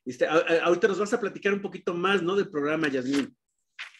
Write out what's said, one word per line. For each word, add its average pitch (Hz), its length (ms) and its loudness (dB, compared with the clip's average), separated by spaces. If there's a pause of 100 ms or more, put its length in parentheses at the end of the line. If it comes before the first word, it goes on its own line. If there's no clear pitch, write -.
Este, - 220 -2
a, 151 80 2
a, 165 300 4
ahorita 175 240 4
nos 190 100 -2
vas 202 160 -2
a 214 60 0
platicar 202 340 -2
un 202 80 -2
poquito 185 320 -6
más, 180 300 0
¿no? 175 120 0
Del 196 140 0
programa, 151 380 -2
Yasmín. 135 500 -2 (640)